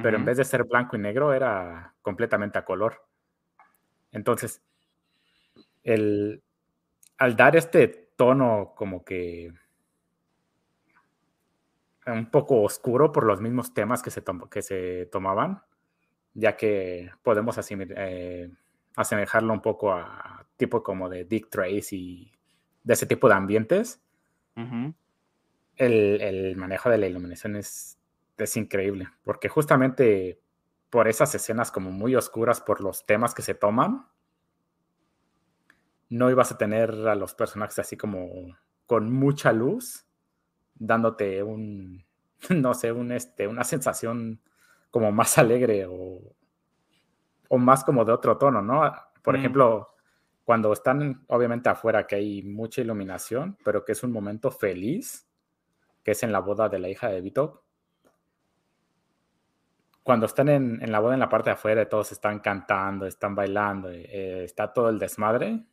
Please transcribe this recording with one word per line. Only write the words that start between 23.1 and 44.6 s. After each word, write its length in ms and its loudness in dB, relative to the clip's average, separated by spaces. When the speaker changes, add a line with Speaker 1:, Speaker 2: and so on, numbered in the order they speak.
Speaker 1:
de 60 8
ambientes. 640 2
Speaker 2:
Ujú. 380 -8
Speaker 1:
El, 440 4
el 360 -4
manejo 340 -2
de 80 6
la 80 0
iluminación 500 -8
es, 420 -14
es 200 -4
increíble, 520 -2
porque 240 -4
justamente 880 2
por 180 4
esas 260 2
escenas 380 -4
como 180 -6
muy 240 -2
oscuras, 460 0
por 220 -2
los 240 -8
temas 280 2
que 80 -8
se 120 -6
toman, 520 0
no 200 2
ibas 220 4
a 60 -12
tener 320 0
a 60 2
los 200 -6
personajes 440 -6
así 180 -8
como 600 -10
con 240 0
mucha 420 2
luz, 520 -2
dándote 680 0
un, 640 -10
<laughs> 100 -10
no 240 2
sé, 180 -2
un, 200 -4
este, 360 -6
una 160 -4
sensación 760 -4